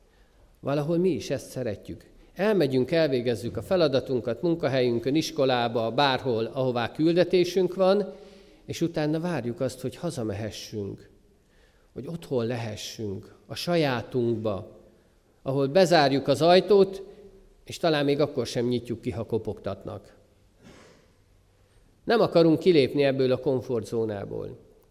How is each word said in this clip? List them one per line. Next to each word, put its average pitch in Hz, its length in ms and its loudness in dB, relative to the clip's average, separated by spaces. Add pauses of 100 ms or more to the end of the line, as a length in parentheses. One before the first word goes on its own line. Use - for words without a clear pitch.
(640)
Valahol 147 360 -2
mi 185 100 2
is 143 220 -4
ezt 135 200 -6
szeretjük. - 540 -8 (300)
Elmegyünk, 147 560 0
elvégezzük 123 640 0
a 110 60 -4
feladatunkat 131 800 0
munkahelyünkön, 131 720 0
iskolába, 123 760 0
bárhol, 127 540 0
ahová 120 480 -2
küldetésünk 175 840 2
van, 190 400 2 (520)
és - 140 -8
utána 160 400 -2
várjuk 131 400 -4
azt, 131 200 -4
hogy - 160 -8
hazamehessünk, 107 1120 -8 (840)
hogy 123 140 -12
otthon 147 400 -4
lehessünk, 110 880 -8 (120)
a - 80 -14
sajátunkba, 117 1300 -2 (600)
ahol 135 240 0
bezárjuk 147 600 4
az 135 140 2
ajtót, 190 600 6 (600)
és - 140 -12
talán 156 260 2
még 143 160 2
akkor 135 260 0
sem 120 200 -2
nyitjuk 120 340 -2
ki, 123 100 -6
ha 110 140 -6
kopogtatnak. 101 920 -8 (1900)
Nem 226 160 2
akarunk 165 380 4
kilépni 143 440 4
ebből 131 300 2
a 123 80 0
komfortzónából. 110 1160 -4 (320)